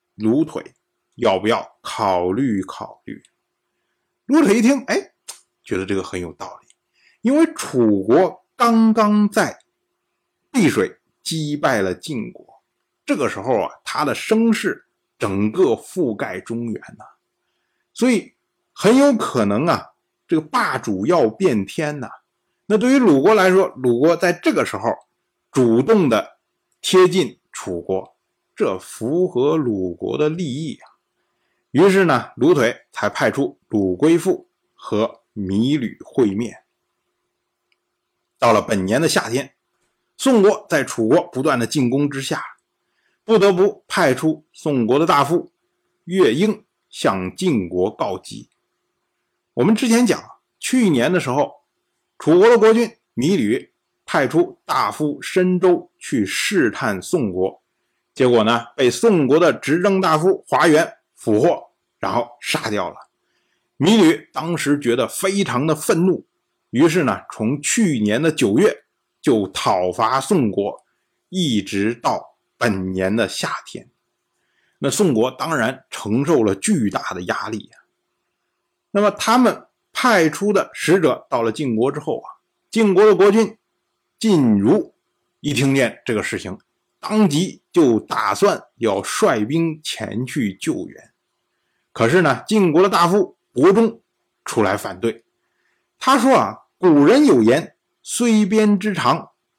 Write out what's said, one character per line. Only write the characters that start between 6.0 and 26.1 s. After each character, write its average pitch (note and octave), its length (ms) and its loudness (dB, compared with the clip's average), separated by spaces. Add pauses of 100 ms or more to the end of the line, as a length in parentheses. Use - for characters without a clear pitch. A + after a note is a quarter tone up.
很 F#2 160 -10
有 F2 140 -10
道 F#2 300 -16
理， - 60 -20 (520)
因 C4 160 0
为 D#4+ 80 4 (100)
楚 G#2+ 480 0
国 D#3 440 0 (100)
刚 A3+ 380 2
刚 G#3 340 2
在 G3 300 -4 (960)
敝 F#3+ 180 2
水 G2 280 -4 (240)
击 D3+ 320 -6
败 C#3+ 280 -2
了 F#2 120 -4
晋 - 380 -10
国， - 300 -20 (420)
这 D4 100 -2
个 C3+ 140 -2
时 - 100 -12
候 A2+ 220 -2
啊， E2 100 -6 (140)
他 D3 220 -6
的 B2 80 -2
声 A3+ 360 0
势 - 360 -4 (320)
整 G#2 340 -4
个 D3+ 220 0
覆 B2 420 -6
盖 F#2+ 240 -10
中 A#2 320 -10
原 - 20 -8 (240)
呐， - 60 -20 (880)
所 B3+ 180 0
以 - 240 -2 (380)
很 A3 240 2
有 C#4+ 180 4
可 B2 300 -2
能 G#2 220 -2
啊， D3 240 -2 (360)
这 E3 100 -2
个 D#3 60 -2
霸 D#3 360 -4
主 G2+ 280 -6
要 D#3 220 2
变 A2 380 -2
天 D3 340 -8
呐。 G#2+ 80 -12 (580)
那 G#3 120 0
对 B3 160 2
于 C#4 40 4
鲁 D#3+ 240 4
国 G#3 120 4
来 F#3 160 4
说， F#3 260 2
鲁 B2 240 0
国 D#3+ 160 4
在 F3+ 160 0
这 C4+ 200 -2
个 D3 120 0
时 G#2 120 -8
候 G#2+ 140 -4 (640)
主 A#2+ 300 2
动 F#3 260 2
的 G#2+ 300 -2 (420)